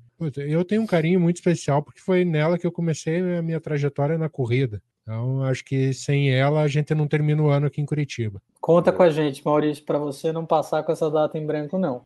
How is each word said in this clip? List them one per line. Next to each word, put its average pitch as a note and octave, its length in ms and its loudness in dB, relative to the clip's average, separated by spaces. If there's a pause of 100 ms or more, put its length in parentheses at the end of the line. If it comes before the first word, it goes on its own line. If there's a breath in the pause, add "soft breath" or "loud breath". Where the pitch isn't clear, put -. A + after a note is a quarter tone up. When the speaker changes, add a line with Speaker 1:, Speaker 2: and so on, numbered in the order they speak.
(180)
Speaker 1:
putz, D#3+ 180 -6
eu D3+ 280 -2
tenho G#3+ 180 0
um A3 40 -4
carinho F3 340 2
muito E3+ 160 2
especial D3+ 440 0
porque - 200 -10
foi F3+ 240 2
nela E3 340 0
que F3 80 -4
eu E3+ 60 -2
comecei E3+ 640 -2
a E3+ 40 -2
minha D#3+ 200 -4
trajetória C#3+ 580 -2
na D#3+ 100 -2
corrida. A#2+ 540 -2 (200)
Então, B2+ 420 -4
acho C3 200 -2
que C3+ 300 -2
sem C#3 400 0
ela C#3+ 280 2
a D3+ 60 2
gente D3 240 -2
não D3+ 140 0
termina D3+ 340 0
o D3+ 80 2
ano C#3+ 200 2
aqui - 120 -6
em C#3+ 60 -4
Curitiba. A#2 560 -4 (180)
Speaker 2:
Conta F3 320 4
com F#3+ 100 4
a E3+ 80 8
gente, D3+ 360 -2
Maurício, D3+ 380 2
pra D3 120 -2
você D3 360 -4
não E3 120 -6
passar D#3 380 0
com E3 80 -2
essa D#3 180 0
data D3+ 300 0
em D3+ 80 -6
branco, D3+ 320 -4
não. C#3 280 -2